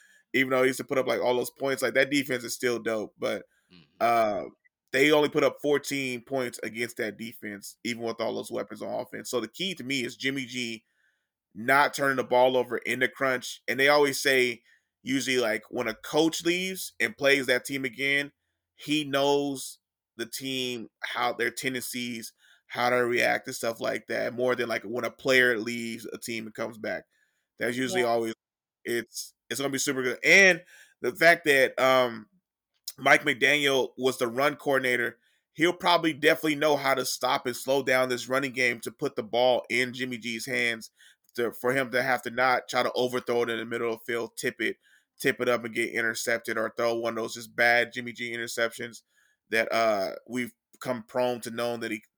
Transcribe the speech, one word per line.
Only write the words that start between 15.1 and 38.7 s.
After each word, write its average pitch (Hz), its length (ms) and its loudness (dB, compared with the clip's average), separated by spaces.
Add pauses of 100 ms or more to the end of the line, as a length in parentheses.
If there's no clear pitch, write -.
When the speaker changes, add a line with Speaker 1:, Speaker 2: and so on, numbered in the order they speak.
Speaker 1:
like, 110 320 0
when 117 180 -4
a 110 60 -4
coach 156 500 0
leaves 185 560 -4
and 113 180 0
plays 139 280 4
that 123 200 0
team 139 180 -6
again, 139 480 -2 (440)
he 151 280 -2
knows 139 720 0 (380)
the 113 100 -6
team, 127 600 -6 (140)
how 120 320 -2
their 120 160 -2
tendencies, 120 840 -8 (340)
how 123 240 0
to 123 60 4
react 120 500 2
and 131 100 -10
stuff 113 240 -6
like 113 280 -4
that, 113 260 -2
more 123 200 2
than, 120 140 -2
like, 113 140 -4
when 117 220 -6
a 113 60 -4
player 127 480 4
leaves 117 540 -6
a 107 60 -12
team 113 280 -8
and 107 80 -18
comes 113 240 -8
back. 101 260 -6 (540)
That's 120 180 -2
usually 123 260 0
Speaker 3:
Yeah. 120 60 2
Speaker 1:
always, 117 260 0 (500)
it's, - 500 -6 (160)
it's 120 100 -6
gonna 139 120 -2
be 135 60 -4
super 131 240 -2
good. 123 220 -2
And 175 380 8 (380)
the - 140 -2
fact 165 320 6
that, 135 340 4
um, 123 480 4 (680)
Mike 147 260 6
McDaniel 139 720 2
was 127 220 2
the 123 100 2
run 135 280 0
coordinator, 123 640 0 (360)
he'll 170 180 2
probably 170 400 2
definitely 151 440 2
know 151 200 4
how 135 180 0
to 131 100 -2
stop 131 420 -2
and 123 100 -4
slow 135 260 0
down 127 260 2
this 120 200 -4
running 131 240 -2
game 120 280 0